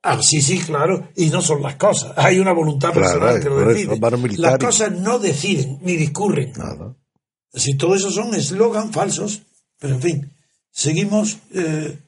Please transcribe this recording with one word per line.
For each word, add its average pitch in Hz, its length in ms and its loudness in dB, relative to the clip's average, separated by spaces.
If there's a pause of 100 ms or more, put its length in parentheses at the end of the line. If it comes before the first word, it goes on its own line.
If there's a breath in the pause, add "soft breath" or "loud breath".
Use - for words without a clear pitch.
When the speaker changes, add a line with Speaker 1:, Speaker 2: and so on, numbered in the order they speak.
Speaker 1:
Ah, 139 180 0
sí, 147 200 2
sí, 165 180 0
claro, 160 560 -2
y 170 140 2
no 175 120 0
son 147 200 0
las 139 160 -6
cosas. - 400 0
Hay 185 220 4
una 185 140 4
voluntad 156 380 0
Speaker 2:
Claro, - 160 4
Speaker 1:
personal 90 300 4
Speaker 2:
hay, - 40 0
Speaker 1:
que - 80 -2
lo 139 60 0
Speaker 2:
por - 80 2
eso, 110 100 4
Speaker 1:
decide. 110 260 0
Speaker 2:
manu 117 180 2
Speaker 1:
Las 123 60 -2
Speaker 2:
militari. 165 420 2
Speaker 1:
cosas 214 260 2
no 202 280 -2
deciden, 170 640 -2
ni 180 140 -2
discurren. 156 640 -2
Speaker 2:
Nada. - 380 -10 (580)
Speaker 1:
Es 123 100 -4
decir, 135 140 0
todo 170 180 2
eso 190 160 -2
son 220 240 -4
eslogan 208 580 0
falsos, 196 500 -4 (360)
pero 135 160 -2
en 123 60 -4
fin, 160 320 -2 (380)
seguimos, 208 680 0 (140)
eh. 156 440 -4 (100)